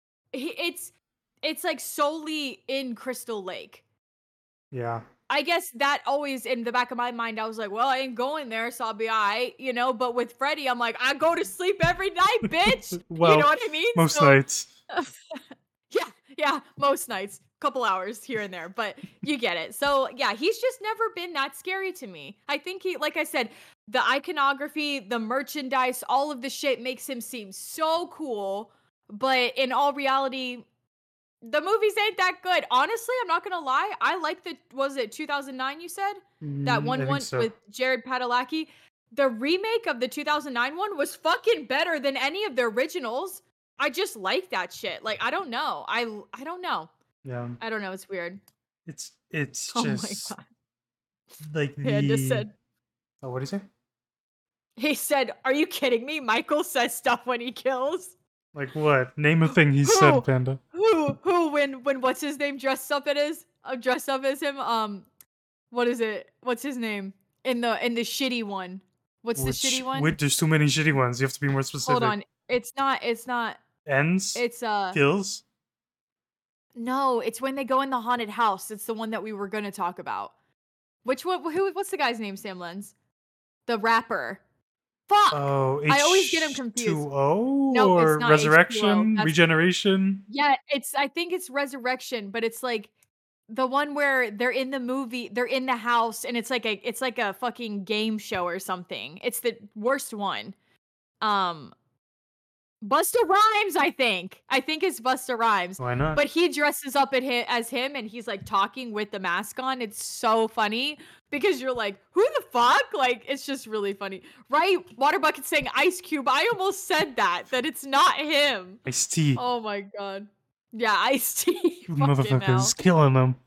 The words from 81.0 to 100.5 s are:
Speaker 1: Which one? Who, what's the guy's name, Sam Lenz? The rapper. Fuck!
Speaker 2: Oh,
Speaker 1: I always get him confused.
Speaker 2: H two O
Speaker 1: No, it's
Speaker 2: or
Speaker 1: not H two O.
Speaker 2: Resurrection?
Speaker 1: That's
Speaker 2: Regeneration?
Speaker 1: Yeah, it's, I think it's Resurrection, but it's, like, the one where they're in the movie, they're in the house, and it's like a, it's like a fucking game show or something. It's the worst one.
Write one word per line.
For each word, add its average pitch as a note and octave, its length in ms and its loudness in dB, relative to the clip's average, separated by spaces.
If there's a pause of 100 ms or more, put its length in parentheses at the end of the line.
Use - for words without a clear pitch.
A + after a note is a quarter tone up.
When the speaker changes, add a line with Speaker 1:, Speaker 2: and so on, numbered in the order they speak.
Speaker 1:
Which C4+ 220 -2
one? F4+ 160 -2 (100)
Who, F#4+ 220 0
what's F#4 180 -6
the F#4+ 60 -4
guy's B3 220 -2
name, G3+ 180 -6
Sam G3 220 -12
Lenz? F3+ 360 -12 (720)
The A#3 100 2
rapper. G#3 640 0 (680)
Fuck! G#4 260 6
Speaker 2:
Oh, C#3 560 2
Speaker 1:
I C#4 120 6
always F4 280 4
get D#4+ 140 2
him D4 100 -2
confused. A#3+ 340 -4
Speaker 2:
H E3+ 80 2
two D3 160 -4
O A3+ 640 2
Speaker 1:
No, G3 240 8
it's E3 140 8
Speaker 2:
or D3+ 80 4
Speaker 1:
not D#3 60 -2
H D3+ 160 8
two D3+ 60 4
O. D3+ 40 6
Speaker 2:
Resurrection? G#3 640 6
Speaker 1:
That's G#3 100 2
Speaker 2:
Regeneration? F#3 1040 4
Speaker 1:
Yeah, C#4 260 2 (140)
it's, C#4+ 240 -2
I C#4 140 0
think E4+ 260 -4
it's F4+ 160 -6
Resurrection, B3+ 800 -4
but A3+ 140 -4
it's, A3+ 180 -4
like, A#3 280 -4 (640)
the C4 140 0
one C#4+ 300 0
where C4+ 340 2
they're A#3+ 220 -2
in C4 180 -2
the C4+ 100 -4
movie, B3 540 -4
they're B3 140 0
in C4 180 -2
the C4 120 0
house, A#3 480 0
and A#3+ 120 -4
it's A3+ 140 -4
like A#3 160 -2
a, G#3+ 60 0 (140)
it's A#3 140 -6
like B3+ 160 -2
a G#3 160 0
fucking A3 520 -6
game G#3+ 340 -2
show F#3+ 260 -4
or F3+ 140 -4
something. E3+ 640 -8
It's - 160 -4
the A#3 180 -4 (180)
worst B3 380 -4
one. F#3 400 -6 (680)